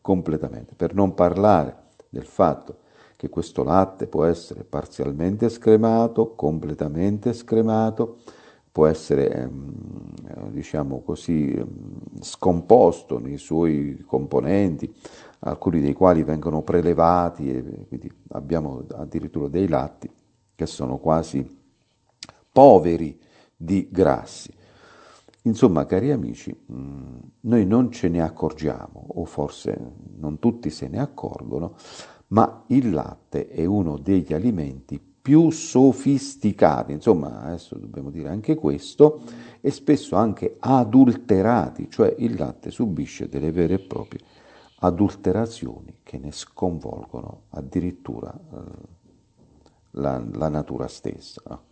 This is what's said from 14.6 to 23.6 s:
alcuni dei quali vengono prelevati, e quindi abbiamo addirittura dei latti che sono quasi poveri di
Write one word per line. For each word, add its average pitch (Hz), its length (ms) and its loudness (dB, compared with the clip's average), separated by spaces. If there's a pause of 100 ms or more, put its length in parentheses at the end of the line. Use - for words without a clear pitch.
alcuni - 400 -2
dei 71 140 0
quali 87 300 6
vengono 78 360 -4
prelevati, 85 880 2
e 64 380 -8
quindi - 240 -12 (200)
abbiamo 71 520 -6 (100)
addirittura 73 540 -8
dei 87 180 0
latti 73 440 -4 (440)
che 80 120 -6
sono 65 320 -6
quasi 78 600 -2 (920)
poveri 85 680 6 (380)
di 90 340 -2